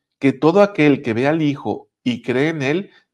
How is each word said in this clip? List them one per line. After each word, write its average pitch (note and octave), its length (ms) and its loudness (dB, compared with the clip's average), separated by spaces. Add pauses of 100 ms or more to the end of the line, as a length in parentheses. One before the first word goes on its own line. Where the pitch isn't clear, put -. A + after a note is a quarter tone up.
(180)
que C3+ 140 0
todo E3 300 4
aquel D3+ 400 2
que A2+ 120 -4
ve B2 140 -2
al D#3+ 140 0
Hijo C3+ 460 -4 (160)
y A#2+ 180 -4
cree C3 280 -2
en D#3 120 -6
él, E3 280 -4 (240)